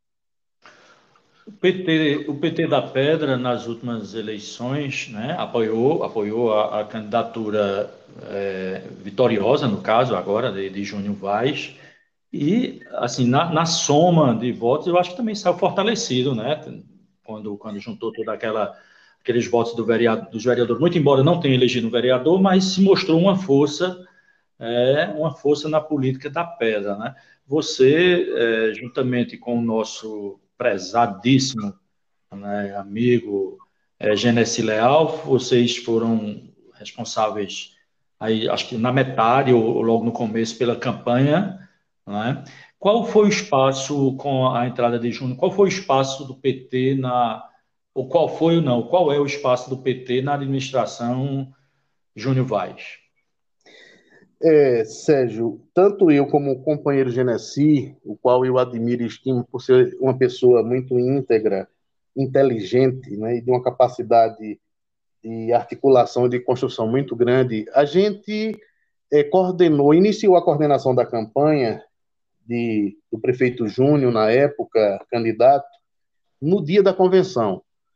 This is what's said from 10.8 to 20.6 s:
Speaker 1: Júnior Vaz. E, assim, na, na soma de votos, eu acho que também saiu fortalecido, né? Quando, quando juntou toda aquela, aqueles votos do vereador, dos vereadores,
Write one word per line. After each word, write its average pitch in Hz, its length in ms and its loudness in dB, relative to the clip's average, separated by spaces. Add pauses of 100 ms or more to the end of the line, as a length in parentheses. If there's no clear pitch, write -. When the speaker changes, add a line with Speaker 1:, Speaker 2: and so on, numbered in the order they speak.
Speaker 1:
Júnior 101 320 -6
Vaz. 110 640 -4 (560)
E, 202 500 -2 (120)
assim, 120 340 -2
na, 156 240 2
na 160 120 0
soma 156 680 4
de 117 160 -4
votos, 120 380 -2
eu 175 100 2
acho 180 120 0
que - 60 -14
também 220 200 -4
saiu 180 200 -2
fortalecido, 185 760 -2
né? 120 260 -4 (640)
Quando, 107 320 -12
quando 104 220 -14
juntou 110 340 -10
toda 110 200 -8
aquela, 107 440 -6 (440)
aqueles 117 260 -2
votos 117 280 0
do 113 100 -4
vereador, 113 440 0
dos 110 160 -10
vereadores, 120 360 0